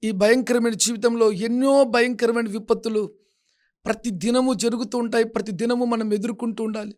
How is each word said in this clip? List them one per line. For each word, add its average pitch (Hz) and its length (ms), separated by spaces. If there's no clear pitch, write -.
ఈ 220 80
భయంకరమైన 233 640
జీవితంలో 226 580
ఎన్నో 247 520
భయంకరమైన 233 640
విపత్తులు 220 560
ప్రతి 226 240
దినము 240 440
జరుగుతూ 233 440
ఉంటాయి, 233 260
ప్రతి 220 280
దినము 240 320
మనం 220 300
ఎదుర్కొంటూ 226 500
ఉండాలి. 214 340